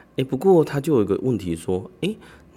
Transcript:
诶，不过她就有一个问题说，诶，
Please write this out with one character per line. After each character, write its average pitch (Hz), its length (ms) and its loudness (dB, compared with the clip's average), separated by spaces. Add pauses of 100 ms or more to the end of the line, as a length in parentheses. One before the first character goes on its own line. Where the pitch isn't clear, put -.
(140)
诶， - 80 -2
不 131 140 -4
过 175 280 4
她 143 160 -4
就 151 140 0
有 117 80 4
一 - 20 4
个 92 200 0
问 127 120 0
题 90 200 -4
说， 92 340 -6 (120)
诶， 214 140 -4 (400)